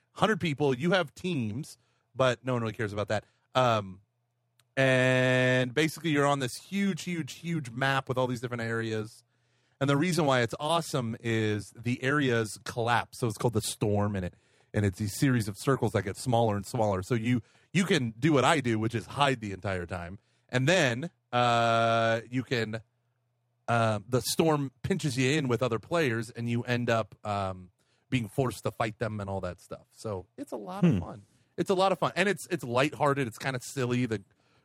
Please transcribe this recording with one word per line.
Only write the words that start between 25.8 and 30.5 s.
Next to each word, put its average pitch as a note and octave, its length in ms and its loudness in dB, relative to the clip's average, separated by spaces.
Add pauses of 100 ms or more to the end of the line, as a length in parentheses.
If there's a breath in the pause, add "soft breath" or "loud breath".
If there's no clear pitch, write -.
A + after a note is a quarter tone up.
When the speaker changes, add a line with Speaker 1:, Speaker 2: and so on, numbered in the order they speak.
Speaker 1:
and A#2 200 -6
you A#2 140 0
end A#2+ 260 -2
up, A2 260 0 (100)
um, F#2+ 440 -4 (400)
being A#2+ 180 -2
forced B2 360 -4
to G#2 80 -2
fight A#2 280 -6
them G#2+ 220 -4
and F#2+ 80 -8
all G2 120 -4
that F2 200 -8
stuff. - 320 -16
So F#2+ 320 -8 (120)
it's C#4 140 -14